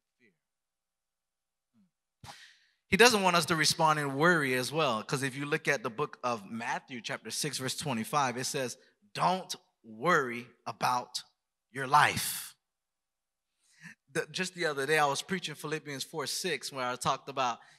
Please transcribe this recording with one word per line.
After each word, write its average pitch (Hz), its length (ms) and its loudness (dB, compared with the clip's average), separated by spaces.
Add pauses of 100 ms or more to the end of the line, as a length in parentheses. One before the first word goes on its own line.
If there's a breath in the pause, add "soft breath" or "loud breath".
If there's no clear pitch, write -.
(200)
in 123 60 -20 (2000)
fear. - 120 -16 (540 loud breath)
He 190 80 0
doesn't 220 260 8
want 175 140 4
us 151 100 4
to 165 100 2
respond 151 420 4
in 143 160 -2
worry 147 400 4
as 127 160 0
well, 131 320 0
'cause 135 200 -2
if 131 120 -2
you 143 120 -6
look 151 200 -2
at 139 160 0
the 127 80 -4
book 143 320 -6
of 110 280 -2
Matthew, 120 500 -8
chapter 117 300 -10
six, - 280 -6
verse 127 180 -4
twenty-five, 127 600 -2
it 127 80 -6
says, 131 320 -4 (380 soft breath)
"Don't 175 400 -2 (280)
worry 120 640 0 (200)
about 123 580 -4 (460)
your 131 160 -6
life." 131 680 2 (1600 loud breath)
The, 135 160 -2
just 175 280 -6
the 175 100 -6
other 139 220 -2
day, 156 120 4
I 147 80 6
was 139 140 2
preaching 175 340 -6
Philippians 147 500 -8
four 147 220 -8
six, - 460 -4
where 127 140 -4
I 123 100 -2
talked 143 320 -2
about, 131 320 -2 (180 loud breath)